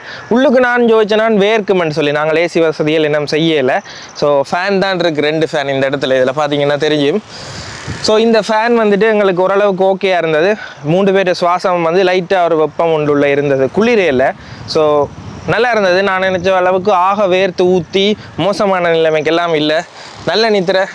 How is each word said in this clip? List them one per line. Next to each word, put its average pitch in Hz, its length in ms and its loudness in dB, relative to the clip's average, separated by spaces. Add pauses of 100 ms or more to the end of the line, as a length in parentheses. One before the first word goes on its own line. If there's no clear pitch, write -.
(300)
உள்ளுக்கு 262 300 4
நான் 240 340 2
ஜோதிச்ச 220 220 2
நான் 220 240 2
வேர்க்குமென்னு 196 500 0
சொல்லி 147 220 -2
நாங்கள் 151 240 0
ஏ 170 120 0
சி 170 120 -2
வசதிகள் 160 440 0
இன்னும் 147 220 0
செய்யல. 156 540 0 (340)
So, 147 280 0 (100)
ஃபேன் 190 260 -2
தான் 190 220 -2
இருக்கு, 160 220 -2
ரெண்டு 156 300 0
ஃபேன் 139 180 -2
இந்த 135 200 0
இடத்துல. 139 40 -4
இதுல 131 440 0
பாத்தீங்கன்னா 147 400 0
தெரியும். 151 460 0 (760)
So, 214 160 0
இந்த 226 220 2
ஃபேன் 220 320 0
வந்துட்டு 208 300 2
எங்களுக்கு 208 400 2
ஓரளவுக்கு 190 420 2
ஓகேயா 190 340 0
இருந்தது. 165 380 0 (280)
மூன்று 190 300 2
பேர் 185 280 0
சுவாசம் 175 400 0
வந்து 170 220 2
லைட்டா 180 400 0
ஒரு 165 140 2
வெப்பம் 156 320 0
உண்டுள்ள 147 360 2
இருந்தது, 139 520 0
குளிரே 214 300 2
இல்ல. 139 260 2 (320)
So, 151 420 0 (400)
நல்லா 214 220 0
இருந்தது. 196 340 2
நான் 185 180 0
நினைச்ச 185 280 -2
அளவுக்கு 185 440 2
ஆக 196 320 2
வேர்த்து 185 680 2
ஊத்தி 196 200 2 (240)
மோசமான 190 520 0
நிலைமைக்கெல்லாம் 160 640 0
இல்ல. 151 300 0 (400)
நல்ல 214 240 0
நித்திரை. 190 320 0 (120)